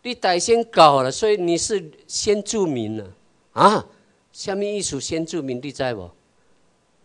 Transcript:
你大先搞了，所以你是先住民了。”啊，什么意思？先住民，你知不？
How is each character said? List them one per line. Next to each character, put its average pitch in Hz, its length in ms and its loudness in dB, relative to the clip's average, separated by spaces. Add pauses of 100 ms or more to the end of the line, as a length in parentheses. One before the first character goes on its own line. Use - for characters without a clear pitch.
你 240 120 -8
大 185 240 0
先 233 260 2
搞 147 380 6
了， 127 80 -2
所 214 200 0
以 208 60 2
你 170 200 0
是 170 340 -4 (160)
先 208 360 -2
住 202 240 -2
民 110 320 -4
了。” 98 120 -12 (440)
啊， 165 320 4 (460)
什 - 220 -10
么 202 100 -4
意 208 180 -4
思？ 139 180 -8
先 165 240 -6
住 165 160 -8
民， 131 220 -6
你 143 100 -10
知 127 220 -4
不？ 90 160 -12 (960)